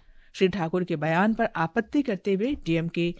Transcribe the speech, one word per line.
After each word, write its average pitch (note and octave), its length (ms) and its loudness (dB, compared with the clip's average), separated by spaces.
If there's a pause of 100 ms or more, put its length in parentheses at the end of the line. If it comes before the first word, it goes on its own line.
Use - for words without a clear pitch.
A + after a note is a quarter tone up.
(340)
श्री F#3+ 140 4
ठाकुर F3+ 360 -2
के F3 120 -2
बयान E3+ 380 2
पर A3+ 220 0
आपत्ति A3+ 460 0
करते G3 320 -2
हुए A#3+ 200 0 (100)
डीएमके E3+ 540 0